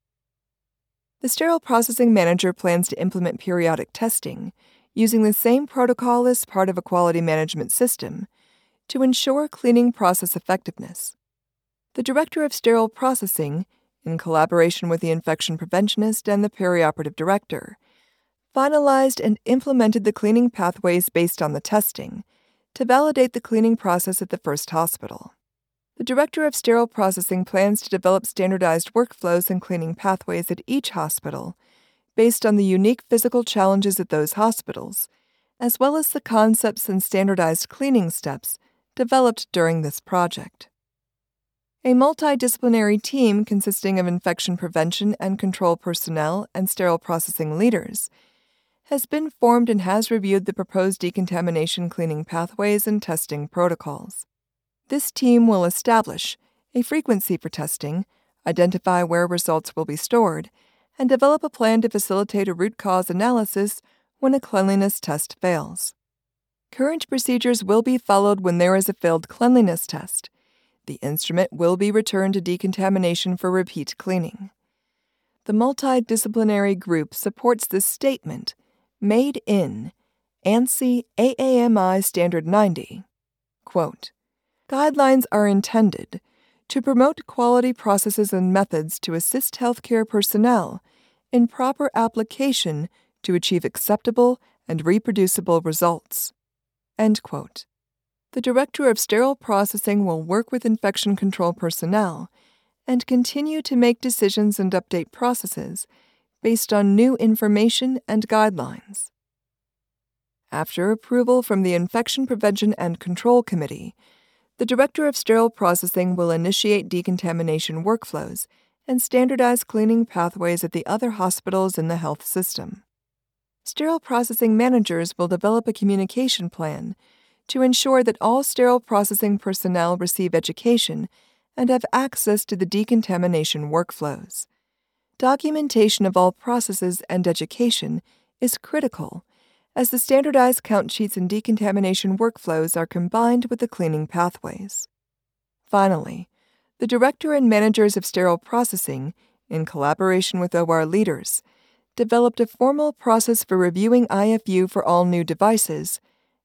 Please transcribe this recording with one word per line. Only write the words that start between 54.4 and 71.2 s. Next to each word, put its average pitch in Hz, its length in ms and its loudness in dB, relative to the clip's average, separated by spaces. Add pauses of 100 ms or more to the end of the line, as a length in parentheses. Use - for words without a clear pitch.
This 277 200 -4
team 240 380 4
will 196 160 4
establish 175 760 -2 (380)
a 247 60 0
frequency 208 560 -2
for - 100 -10
testing, 151 580 -8 (400)
identify 175 580 0
where 170 220 0
results 175 480 -4
will 160 120 -4
be 151 100 -8
stored, 170 540 0 (500)
and 262 80 0
develop 269 380 4
a 294 40 -2
plan 226 320 2
to 226 80 0
facilitate 196 600 -2
a 180 40 -4
root 185 240 -2
cause 185 320 0
analysis 208 720 0 (380)
when 262 140 2
a 269 80 0
cleanliness 196 580 0
test - 400 -8
fails. 170 540 -4 (800)
Current 302 360 -2
procedures 247 540 0
will 208 180 4
be 254 160 2
followed 202 440 4
when 175 160 0
there 180 180 4
is 190 140 0
a 196 40 -4
failed 165 360 0
cleanliness 233 580 2
test. - 420 -10 (560)
The 143 160 -12
instrument 165 520 -2